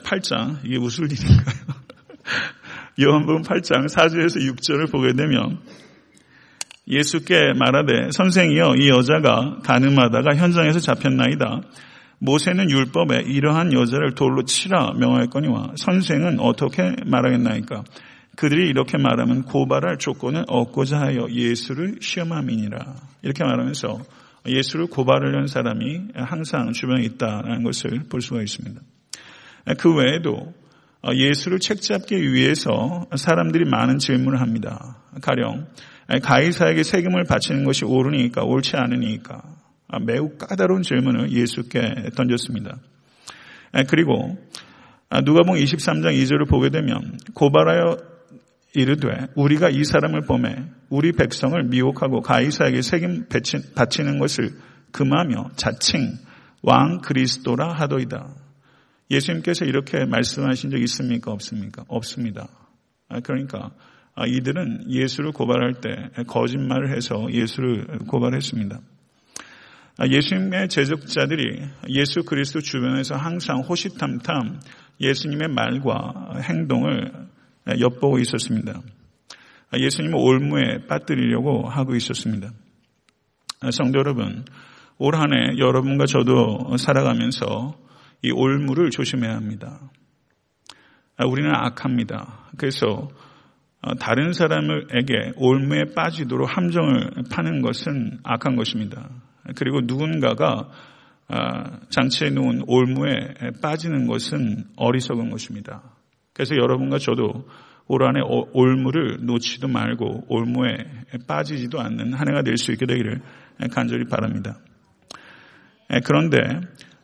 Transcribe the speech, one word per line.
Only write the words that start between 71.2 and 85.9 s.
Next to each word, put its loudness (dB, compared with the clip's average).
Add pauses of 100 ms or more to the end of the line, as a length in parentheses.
예수 0
그리스도 -4
주변에서 -4
항상 -4
호시탐탐 -4 (420)
예수님의 -2
말과 -4 (100)
행동을 -2 (400)
엿보고 2
있었습니다. -4 (960)
예수님을 -2
올무에 2
빠뜨리려고 0
하고 -2
있었습니다. -4 (1200)
성도 0
여러분, -2 (520)
올 2
한 2
해 2
여러분과 4